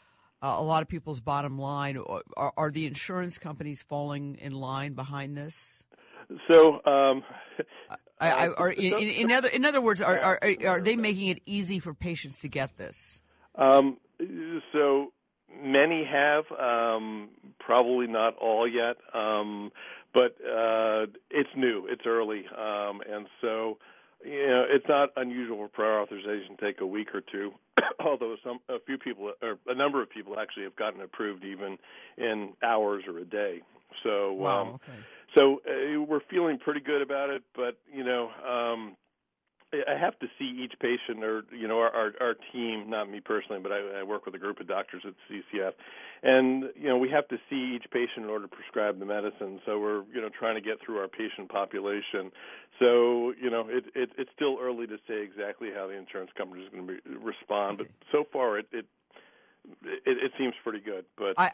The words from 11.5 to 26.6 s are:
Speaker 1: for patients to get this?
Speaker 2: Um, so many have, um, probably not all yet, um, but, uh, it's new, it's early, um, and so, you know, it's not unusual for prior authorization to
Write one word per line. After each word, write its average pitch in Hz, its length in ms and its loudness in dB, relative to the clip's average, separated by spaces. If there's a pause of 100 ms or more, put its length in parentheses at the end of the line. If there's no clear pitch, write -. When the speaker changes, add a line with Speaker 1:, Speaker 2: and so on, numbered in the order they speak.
Speaker 1:
for 165 140 -8
patients 151 460 -8
to 147 100 -10
get 135 300 -6
this? - 420 -14 (340)
Speaker 2:
Um, 135 440 8 (720)
so 143 400 4 (500)
many 147 420 4
have, 147 400 2 (140)
um, 110 720 0 (280)
probably 123 480 4
not 113 300 2
all 113 320 2
yet, 117 280 0 (160)
um, 104 600 -2 (420)
but, 123 300 6
uh, 113 600 2 (240)
it's 147 260 0
new, 117 320 0
it's - 180 -6
early, 107 380 0 (120)
um, 104 440 -6 (100)
and 104 160 -8 (140)
so, 110 380 -4 (460)
you 143 220 -2
know, 127 220 6
it's 135 200 4
not 143 280 6
unusual 123 400 -4
for 104 120 -8
prior 107 320 2
authorization 101 560 -6
to 107 80 -6